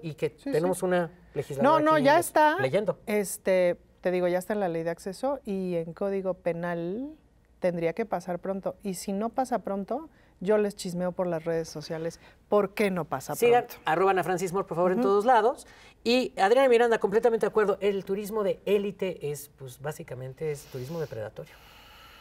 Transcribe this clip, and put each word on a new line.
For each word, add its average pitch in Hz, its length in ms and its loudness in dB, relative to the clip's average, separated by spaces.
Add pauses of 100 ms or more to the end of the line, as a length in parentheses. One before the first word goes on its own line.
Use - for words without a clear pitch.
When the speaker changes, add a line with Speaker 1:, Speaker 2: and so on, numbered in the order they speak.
Speaker 1:
y 156 120 -8
que 156 220 -4
Speaker 2:
Sí, - 160 -10
Speaker 1:
tenemos 175 260 0
Speaker 2:
sí. 190 60 -4
Speaker 1:
una 180 260 0 (240)
legislación 143 300 -2
Speaker 2:
No, 311 160 6
no, 311 160 4
Speaker 1:
aquí 277 80 2
Speaker 2:
ya 277 100 6
Speaker 1:
le-, 349 60 4
Speaker 2:
está. 311 380 4
Speaker 1:
leyendo. - 480 0
Speaker 2:
Este, 185 720 0 (220)
te 185 100 -2
digo, 180 180 2
ya 180 100 0
está 180 140 -6
en 208 80 -2
la 190 80 0
ley 165 160 -4
de 170 60 -2
acceso 208 540 -6
y 190 320 -4
en 165 160 -6
Código 190 420 -4
Penal 175 760 -4 (500)
tendría 170 320 0
que 226 120 -4
pasar 175 360 -6
pronto. 190 420 -6
Y 196 120 -6
si - 180 -8
no 214 180 -4
pasa 240 300 -2
pronto, 202 500 -6 (300)
yo 208 180 2
les 202 180 -2
chismeo 180 360 -6
por 180 140 -4
las 165 180 -4
redes 165 240 -2
sociales 165 520 -8 (280)
por 202 260 2
qué 202 180 0
no 170 140 -2
pasa 135 280 -6
Speaker 1:
Sigan 240 320 4
Speaker 2:
pronto. - 200 -18
Speaker 1:
arroba 170 260 2
Ana 185 100 0
Francis 180 300 -2
Moore, 190 160 -2
por 165 80 -8
favor, 180 160 2
en 202 80 -2
Speaker 2:
Ujú. 247 80 2
Speaker 1:
todos 202 160 4
lados. 247 420 4 (380)
Y 247 340 2
Adriana 240 300 6
Miranda, 233 320 6
completamente 220 460 2
de - 20 0
acuerdo, 202 320 2
el 196 240 0
turismo 208 400 -4
de 175 220 -2
élite 196 680 -2
es, 143 160 -12 (100)
pues, 131 220 -16
básicamente 139 720 -8
es 143 140 -12
turismo 135 340 -10
depredatorio. 113 540 -10 (680)